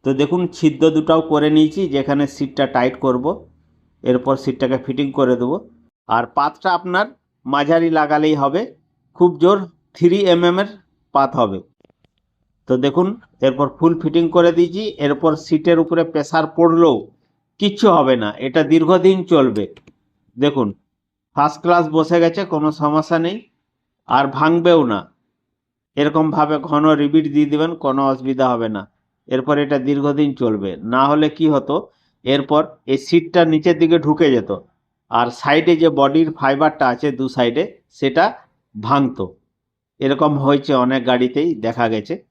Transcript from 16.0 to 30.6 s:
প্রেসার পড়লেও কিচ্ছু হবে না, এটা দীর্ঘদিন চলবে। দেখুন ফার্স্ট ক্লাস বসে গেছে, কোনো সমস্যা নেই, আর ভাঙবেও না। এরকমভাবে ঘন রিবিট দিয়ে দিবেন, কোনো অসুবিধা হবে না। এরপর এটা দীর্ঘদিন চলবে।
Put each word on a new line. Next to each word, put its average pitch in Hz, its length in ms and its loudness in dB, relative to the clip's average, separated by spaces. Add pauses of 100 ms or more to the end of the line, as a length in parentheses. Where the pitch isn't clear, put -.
প্রেসার 160 400 -4 (100)
পড়লেও 165 420 4 (640)
কিচ্ছু 202 300 0
হবে 131 260 4
না, 107 120 -4 (120)
এটা 135 220 -2
দীর্ঘদিন 165 600 4
চলবে। 123 400 2 (720)
দেখুন 135 320 0 (680)
ফার্স্ট 147 240 -2
ক্লাস 175 240 2 (120)
বসে 160 240 2
গেছে, 170 240 0
কোনো 156 280 -4
সমস্যা 156 460 -2
নেই, 175 180 -4 (720)
আর 135 160 2 (120)
ভাঙবেও 165 480 4
না। 104 160 -2 (960)
এরকমভাবে 151 600 0 (120)
ঘন 147 160 0 (180)
রিবিট 151 300 0
দিয়ে 147 200 0
দিবেন, 156 220 0
কোনো 139 260 -2 (100)
অসুবিধা 131 380 -2
হবে 117 200 -2
না। 101 140 -6 (460)
এরপর 131 300 -2
এটা 143 200 -2
দীর্ঘদিন 143 560 -2
চলবে। 107 360 -2 (220)